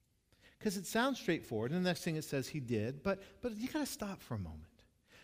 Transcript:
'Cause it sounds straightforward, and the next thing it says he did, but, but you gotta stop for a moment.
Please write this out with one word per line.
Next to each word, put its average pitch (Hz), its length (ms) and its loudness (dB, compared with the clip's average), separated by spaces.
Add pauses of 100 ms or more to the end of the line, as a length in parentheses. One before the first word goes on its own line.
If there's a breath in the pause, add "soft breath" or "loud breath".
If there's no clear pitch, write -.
(600 soft breath)
'Cause 190 160 0
it 190 100 -4
sounds 240 320 2
straightforward, 123 540 0
and 180 120 4
the 180 60 6
next - 140 0
thing 165 100 2
it 156 100 0
says 135 240 0
he 151 120 -4
did, 120 420 0
but, 190 180 2 (220 loud breath)
but 233 140 -2
you 233 120 -2
gotta 302 160 2
stop 196 380 -6
for - 120 -4
a 110 40 0
moment. 80 300 -6 (560 loud breath)